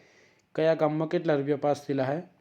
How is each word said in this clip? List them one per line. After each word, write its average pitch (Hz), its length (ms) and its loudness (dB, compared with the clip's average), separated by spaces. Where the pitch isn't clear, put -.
કયા 160 200 2
કામમાં 156 320 0
કેટલા 160 280 0
રૂપિયા 139 220 0
પાસ 143 280 -2
થયેલા 135 200 0
છે 143 140 -2